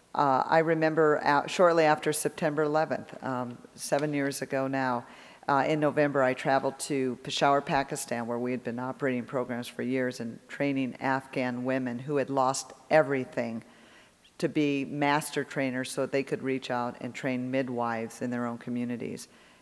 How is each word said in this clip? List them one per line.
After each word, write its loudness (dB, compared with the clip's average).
Uh, 4
I 4
remember 4
a-, 2
shortly 6
after 4
September 0
eleventh, -2
um, -6
seven -2
years -2
ago -2
now, -2
uh, 4
in 2
November, 2
I 4
traveled 0
to -2
Peshawar, 2
Pakistan, -2
where -4
we -2
had -4
been -6
operating -2
programs -4
for -8
years -2
and -10
training -2
Afghan -2
women -2
who -4
had 0
lost 0
everything 2
to -2
be 2
master 0
trainers -4
so -2
that -2
they 2
could -4
reach -4
out -2
and -8
train -4
midwives -2
in -4
their -2
own -6
communities. -6